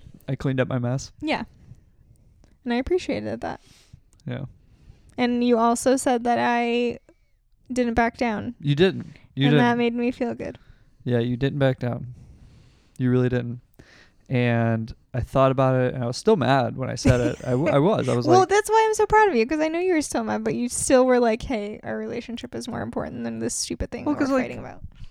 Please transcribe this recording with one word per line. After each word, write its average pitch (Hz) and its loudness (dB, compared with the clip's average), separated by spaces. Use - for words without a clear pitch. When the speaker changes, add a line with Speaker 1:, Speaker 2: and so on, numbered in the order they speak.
Speaker 1:
I 135 -4
cleaned 131 -2
up 123 2
my 131 -2
mess. 123 -4
Speaker 2:
Yeah. 294 -2
And 240 -4
I 233 0
appreciated 233 -4
that. - -8
Speaker 1:
Yeah. 127 -8
Speaker 2:
And 240 0
you 240 4
also 233 2
said 247 0
that 240 0
I 240 -2
didn't 240 0
back 233 0
down. 226 -4
Speaker 1:
You 143 0
didn't. 147 2
You 135 2
Speaker 2:
And 147 4
Speaker 1:
didn't. 151 8
Speaker 2:
that 240 4
made 240 0
me 240 -2
feel 240 -4
good. - -12
Speaker 1:
Yeah, 120 0
you 123 -2
didn't 139 -2
back 135 2
down. 123 -6
You 127 0
really 127 4
didn't. 120 -4
And 117 0
I 123 -4
thought 135 2
about 131 2
it, 127 0
and 127 -6
I 117 -4
was 120 -6
still 220 2
mad 127 2
when 123 -6
I 113 -6
said 123 4
it. 120 -2
I 127 -2
w-, 127 0
I - 4
was. - 2
I - 2
was 120 0
Speaker 2:
<laughs> - -6
Well, 349 8
Speaker 1:
like, 370 4
Speaker 2:
that's 415 2
why 440 4
I'm 440 0
so 415 2
proud 427 4
of 320 0
you, 226 2
'cause 311 -2
I 311 0
know 330 -4
you 370 0
were 311 2
still - -4
mad, 214 -4
but 226 -2
you 240 -2
still 254 4
were 247 4
like, 233 2
"Hey, 208 -6
our 220 -6
relationship 233 -10
is 233 -10
more - -8
important 233 -8
than 233 -8
this 233 -6
stupid - -6
thing 240 -10
Speaker 1:
Well, 294 -2
Speaker 2:
that - -4
we're 294 -2
Speaker 1:
'cause, 262 -2
like, 254 0
Speaker 2:
fighting - -12
about." - -16